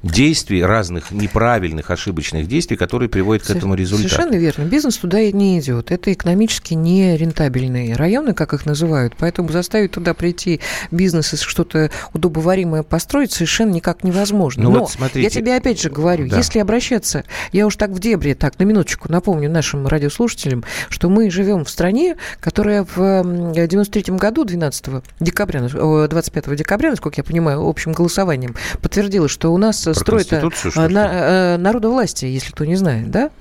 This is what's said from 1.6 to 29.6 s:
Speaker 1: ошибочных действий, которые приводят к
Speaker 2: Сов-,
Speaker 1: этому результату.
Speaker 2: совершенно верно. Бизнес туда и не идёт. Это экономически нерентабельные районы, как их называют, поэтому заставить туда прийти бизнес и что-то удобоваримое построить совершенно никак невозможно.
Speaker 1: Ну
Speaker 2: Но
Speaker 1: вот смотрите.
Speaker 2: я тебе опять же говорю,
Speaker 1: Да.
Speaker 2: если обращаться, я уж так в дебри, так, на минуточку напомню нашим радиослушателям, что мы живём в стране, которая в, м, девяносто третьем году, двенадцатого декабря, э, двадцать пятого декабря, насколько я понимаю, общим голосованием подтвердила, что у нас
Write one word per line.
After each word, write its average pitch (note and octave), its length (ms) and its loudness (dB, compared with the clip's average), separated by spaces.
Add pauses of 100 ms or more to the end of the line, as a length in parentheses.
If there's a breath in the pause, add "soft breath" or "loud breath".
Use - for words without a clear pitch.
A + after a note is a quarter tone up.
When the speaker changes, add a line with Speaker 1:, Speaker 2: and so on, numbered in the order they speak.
Speaker 1:
ошибочных D#2+ 560 -4
действий, B2+ 280 -2
которые A#2 320 -2
приводят G2+ 360 0
к - 20 -12
Speaker 2:
Сов-, F2 120 0
Speaker 1:
этому G2 180 0
результату. G2+ 340 0
Speaker 2:
совершенно E4 260 2
верно. D#3+ 280 0
Бизнес C4 340 0
туда F#3 220 0
и G#3+ 120 2
не G3 280 2
идёт. B2 320 -2
Это F3+ 200 0
экономически F#3 640 0
нерентабельные D3+ 1200 2
районы, G#3 380 2
как D#3 200 -2
их C#3+ 120 -4
называют, D3 540 0
поэтому E3+ 300 -2
заставить F3+ 420 0
туда E3+ 240 -2
прийти F3 440 -2 (300 loud breath)
бизнес E3+ 440 0
и D3+ 40 -4
что-то D#3 540 0 (240 loud breath)
удобоваримое D#3+ 680 0
построить A3+ 500 -2
совершенно G3 420 0
никак E3+ 300 -2
невозможно. F#3 600 0
Speaker 1:
Ну D#3+ 80 6
Speaker 2:
Но A#3 80 6
Speaker 1:
вот G#3+ 100 -2
смотрите. C3 320 -2
Speaker 2:
я G#3 80 2
тебе A#3 260 0
опять B3 240 0
же D#3+ 120 -2
говорю, D3+ 360 0
Speaker 1:
Да. - 100 0
Speaker 2:
если A#3 200 0
обращаться, G#3+ 680 0 (280 loud breath)
я G#3 160 4
уж G3+ 80 0
так G#3 160 0
в F#3 80 -6
дебри, F3 340 0
так, - 240 -2
на F3+ 60 2
минуточку G3 480 2
напомню D#3+ 400 0
нашим C#3+ 340 -2
радиослушателям, C#3+ 760 0 (260 loud breath)
что - 200 0
мы G#3+ 200 4
живём F#3+ 340 0
в - 60 -8
стране, B3+ 460 0 (240 loud breath)
которая G#3 460 0
в, - 140 -8
м, F3+ 540 2
девяносто F3 400 2
третьем F#3+ 240 -2
году, A3 280 0
двенадцатого D3+ 580 -4 (160)
декабря, E3 420 -2 (100)
э, D3+ 380 2
двадцать D#3+ 240 -2
пятого C#3+ 220 -4
декабря, G3+ 340 0
насколько D#3+ 320 -4
я - 20 -4
понимаю, D#3+ 440 0
общим D#3+ 240 -2
голосованием D#3+ 640 0 (260 loud breath)
подтвердила, G3 460 2
что - 260 0
у F3+ 60 2
нас G#3+ 340 2